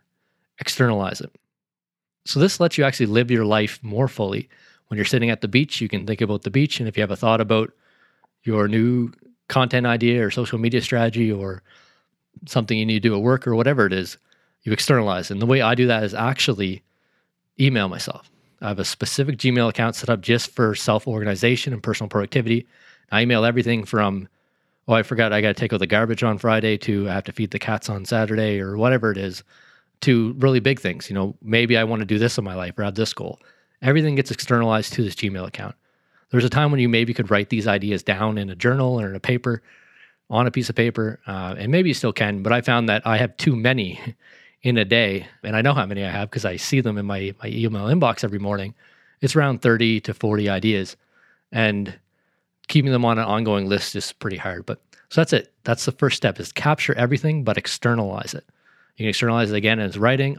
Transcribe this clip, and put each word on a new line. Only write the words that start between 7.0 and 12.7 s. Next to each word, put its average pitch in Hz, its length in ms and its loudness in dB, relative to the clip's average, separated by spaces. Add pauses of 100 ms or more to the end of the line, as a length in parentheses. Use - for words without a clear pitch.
have 101 100 -2
a 98 40 -4
thought 113 260 2
about 110 320 0 (720)
your 107 240 2
new 117 440 2 (380)
content 123 380 2
idea 120 380 2
or 98 60 -2
social 120 280 -4
media 117 220 2
strategy 117 500 0
or 98 320 -6 (840)
something 113 320 0